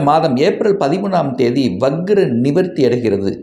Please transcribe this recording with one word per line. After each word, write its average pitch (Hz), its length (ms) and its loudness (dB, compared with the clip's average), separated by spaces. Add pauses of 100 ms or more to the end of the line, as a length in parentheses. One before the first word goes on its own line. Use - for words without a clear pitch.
மாதம் 156 280 2 (100)
ஏப்ரல் 214 360 0
பதிமூணாம் 175 580 0
தேதி 123 240 2 (180)
வக்ர 175 380 0 (240)
நிவர்த்தி 139 440 0
அடைகிறது. 104 440 0 (120)